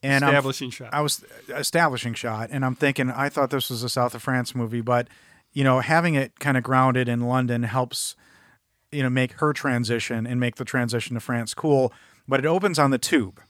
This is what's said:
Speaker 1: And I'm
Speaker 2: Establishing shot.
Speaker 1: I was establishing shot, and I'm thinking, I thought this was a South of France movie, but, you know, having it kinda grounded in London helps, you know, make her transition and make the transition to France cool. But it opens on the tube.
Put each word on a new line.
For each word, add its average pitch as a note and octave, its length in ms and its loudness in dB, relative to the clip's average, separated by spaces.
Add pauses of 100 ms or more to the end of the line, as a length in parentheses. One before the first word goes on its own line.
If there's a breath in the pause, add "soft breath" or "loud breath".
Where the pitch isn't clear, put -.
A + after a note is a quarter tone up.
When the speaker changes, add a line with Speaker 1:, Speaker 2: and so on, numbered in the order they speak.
Speaker 1:
And C#3 220 2
I'm C#3 60 6
Speaker 2:
Establishing C3+ 400 0
shot. A#2+ 240 -12
Speaker 1:
I D3 80 0
was D3 200 -2 (280)
establishing B2+ 640 0
shot, A2 360 -6
and C3+ 140 -2
I'm C3 100 0
thinking, C3+ 360 0
I C3 180 -2
thought C#3 220 0
this C3+ 180 -2
was A#2+ 140 -6
a B2 60 -4
South B2 260 0
of A#2+ 80 -12
France B2+ 320 -2
movie, A#2+ 260 -4
but, A#2+ 280 0 (440 soft breath)
you C#3 100 -2
know, C3 180 4
having D#3+ 340 2
it C3+ 240 -2
kinda C3 240 0
grounded C3 460 2
in A#2+ 120 0
London A#2+ 440 0
helps, A#2+ 520 -4 (760 soft breath)
you C#3+ 120 -4
know, C3 80 0
make B2+ 240 0
her D3+ 180 0
transition A#2 760 -2
and B2 140 -2
make A#2+ 160 -2
the C3 80 -8
transition A#2+ 500 -2
to A2+ 60 -4
France A#2 320 -4
cool. C3+ 400 2 (340 soft breath)
But C3+ 140 2
it C3+ 60 -2
opens F3+ 320 2
on C#3+ 140 6
the B2+ 60 0
tube. A2+ 520 0